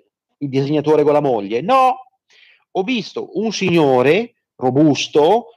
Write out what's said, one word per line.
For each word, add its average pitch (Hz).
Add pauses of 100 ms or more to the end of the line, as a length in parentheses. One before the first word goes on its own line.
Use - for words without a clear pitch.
(400)
il 143
disegnatore 143
con 147
la 147
moglie?" 117
"No, 254 (760)
ho 190
visto 185
un 220
signore 165 (220)
robusto 151